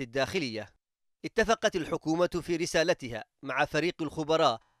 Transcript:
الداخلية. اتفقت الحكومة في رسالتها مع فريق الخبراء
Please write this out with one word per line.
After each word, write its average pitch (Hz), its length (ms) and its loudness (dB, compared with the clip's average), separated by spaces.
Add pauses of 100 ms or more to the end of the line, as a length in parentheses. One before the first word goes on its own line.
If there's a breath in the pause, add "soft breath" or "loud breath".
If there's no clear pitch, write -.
الداخلية. 127 680 -4 (560)
اتفقت 208 500 0
الحكومة 165 520 0 (140)
في 170 140 -2
رسالتها 160 680 0 (200)
مع 135 220 0
فريق 160 360 -2
الخبراء 151 600 2 (180)